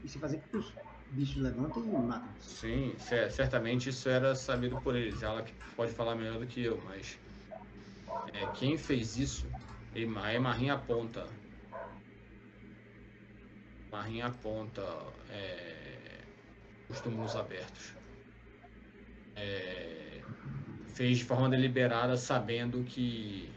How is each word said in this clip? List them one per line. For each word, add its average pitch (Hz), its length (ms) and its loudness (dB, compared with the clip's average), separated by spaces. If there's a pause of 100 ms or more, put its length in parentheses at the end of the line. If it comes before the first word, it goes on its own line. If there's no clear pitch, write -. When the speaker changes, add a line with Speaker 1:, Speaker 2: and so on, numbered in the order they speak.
Speaker 1:
E 151 40 -6
se 135 100 -6
fazer 135 200 0
com - 100 -8
que 220 100 -2
os - 160 -2 (380)
bichos 139 300 2
levantem 131 420 2
e 214 80 0
matem 120 380 2 (100)
você. - 160 -12 (120)
Speaker 2:
Sim, 123 300 2
cer-, 113 320 4
certamente 123 600 4
isso 131 200 0
era 131 240 8
sabido 123 480 2
por 131 140 2
eles. 117 260 0
Ela 110 220 0
que - 100 -8 (220)
pode 117 160 2
falar 113 240 2
melhor 113 240 -2
do 127 80 -2
que 123 160 -2
eu, 107 220 2
mas, 98 340 -8 (1120)
é, 98 220 0
quem 143 220 4
fez 117 400 0
isso, - 280 0 (480)
e 113 120 0
Ma-, 107 260 0
é 120 80 4
Marin 127 300 4
aponta. 117 580 0 (2750)
Marin 107 300 -4
aponta, 110 600 -2 (480)
é, 85 880 -8 (680)
os 123 120 -6
túmulos 113 340 -2
abertos. - 580 -6 (1400)
É, 87 840 -6 (680)
fez 123 320 6
de - 60 0
forma 127 240 6
deliberada, 127 680 6
sabendo 120 680 2
que 110 720 0